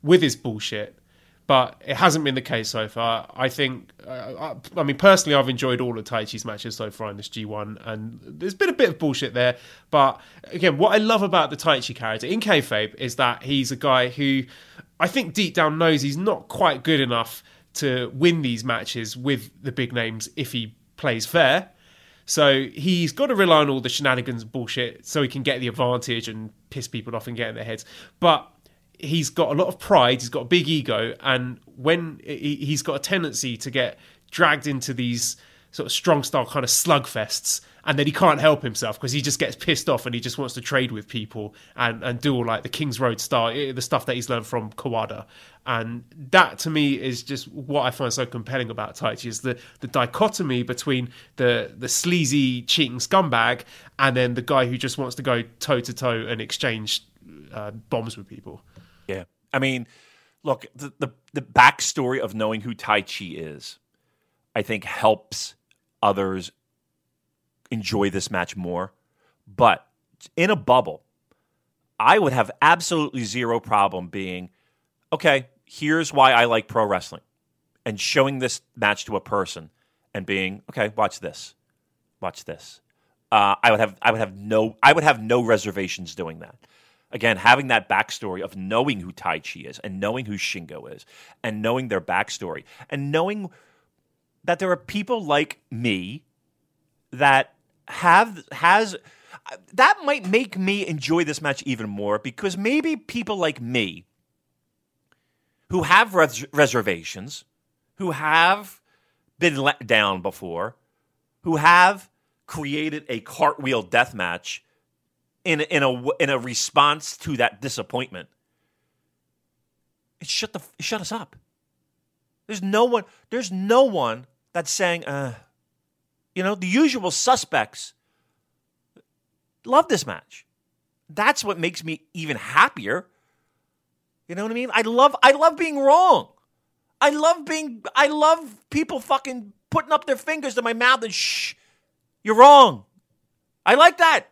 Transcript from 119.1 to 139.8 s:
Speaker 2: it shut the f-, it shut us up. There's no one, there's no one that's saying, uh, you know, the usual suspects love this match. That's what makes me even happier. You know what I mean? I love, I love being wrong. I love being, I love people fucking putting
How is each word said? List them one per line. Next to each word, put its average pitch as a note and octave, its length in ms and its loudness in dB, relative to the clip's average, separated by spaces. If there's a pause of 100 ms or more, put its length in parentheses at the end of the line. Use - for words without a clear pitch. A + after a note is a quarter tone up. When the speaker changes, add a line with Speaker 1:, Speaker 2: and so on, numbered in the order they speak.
Speaker 2:
it E3 80 -16
shut - 240 -6
the F#3+ 80 -10
f-, - 180 -20
it C#3 60 -10
shut G#3+ 160 -4
us E3+ 120 -8
up. A3 240 -10 (1120)
There's G#3 160 -8
no G#3 220 4
one, A#3+ 200 0 (260)
there's A3+ 200 -6
no G#3 340 4
one B2+ 420 -2 (260)
that's E3+ 180 -4
saying, F3 340 0
uh, C#3 300 -6 (1000)
you F#3 80 -4
know, G3 120 0
the F#3 120 -8
usual A#3+ 440 2
suspects - 840 -2 (1700)
love D4 240 4
this G#3+ 180 0
match. - 400 -12 (640)
That's G#3+ 360 0
what G3+ 140 -4
makes E3+ 260 -4
me D#3+ 180 -10 (120)
even D#3 220 -6
happier. C3+ 680 0 (1200)
You E3+ 60 -12
know F#3+ 80 -6
what A3 80 -6
I A3+ 40 -6
mean? A#3+ 180 -6
I A3+ 100 2
love, B3 400 6
I C4 100 10
love D#4 240 4
being D#4 220 -2
wrong. C#4 500 6 (720)
I C#4+ 100 6
love D#4 340 2
being, D4 380 -6 (120)
I C#4+ 140 6
love D4+ 640 2
people D#4 300 -4
fucking B3+ 520 -4 (180)
putting D#4 220 0